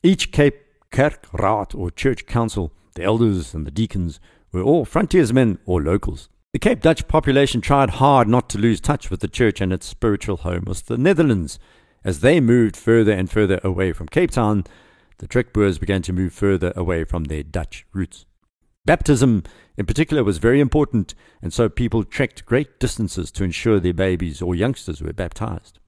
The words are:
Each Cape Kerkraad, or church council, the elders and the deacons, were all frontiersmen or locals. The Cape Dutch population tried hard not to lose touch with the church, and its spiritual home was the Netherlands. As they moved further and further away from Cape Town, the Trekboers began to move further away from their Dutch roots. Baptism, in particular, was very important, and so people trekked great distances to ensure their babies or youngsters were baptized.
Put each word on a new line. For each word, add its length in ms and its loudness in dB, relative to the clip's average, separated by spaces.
Each 300 2
Cape 260 2
Kerkraad, 840 -2
or 160 -6
church 340 -2
council, 460 -2
the 80 -8
elders 500 0
and 140 -8
the 40 -10
deacons, 480 -4
were 120 -4
all 200 2
frontiersmen 840 2
or 160 0
locals. 460 -2
The 60 -6
Cape 220 0
Dutch 260 2
population 540 2
tried 300 2
hard 360 4
not 220 2
to 80 -6
lose 240 2
touch 300 -4
with 80 -6
the 80 -4
church, 340 0
and 100 0
its 140 -4
spiritual 520 -4
home 280 -6
was 160 -8
the 160 -6
Netherlands. 640 0
As 180 -4
they 180 4
moved 360 4
further 360 4
and 180 -2
further 340 2
away 300 -2
from 140 -10
Cape 240 0
Town, 320 0
the 100 -16
Trekboers 500 0
began 220 -2
to 100 -6
move 220 -2
further 420 0
away 300 -2
from 200 -6
their 160 -6
Dutch 520 -10
roots. 320 -8
Baptism, 600 2
in 80 -4
particular, 400 0
was 140 0
very 200 4
important, 560 0
and 120 -8
so 160 0
people 340 -2
trekked 420 -6
great 360 -2
distances 500 -4
to 140 -4
ensure 340 2
their 140 0
babies 480 -2
or 140 -2
youngsters 460 -4
were 120 -8
baptized. 760 -10